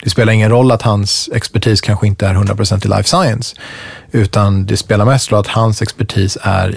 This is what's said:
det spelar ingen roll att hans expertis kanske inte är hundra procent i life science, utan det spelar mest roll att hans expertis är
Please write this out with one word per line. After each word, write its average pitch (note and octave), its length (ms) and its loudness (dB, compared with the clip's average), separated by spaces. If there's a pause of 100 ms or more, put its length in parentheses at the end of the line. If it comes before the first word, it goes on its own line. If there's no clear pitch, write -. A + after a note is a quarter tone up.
det A#2 60 -2
spelar A2+ 220 2
ingen G#2+ 180 4
roll B2 220 4
att A2+ 100 0
hans G#2 520 -2
expertis G#2+ 460 0
kanske G#2+ 260 0
inte G2+ 200 0
är F#2+ 80 0
hundra G2+ 220 0
procent G2+ 280 -2
i G#2 40 -2
life G2 160 0
science, A#2+ 520 -2 (540)
utan G2+ 560 2
det G2+ 100 -2
spelar G#2 280 0
mest C3 280 2
roll G#2 80 4
att G2 60 -2
hans A2+ 360 0
expertis F#2+ 600 -2
är F#2+ 340 0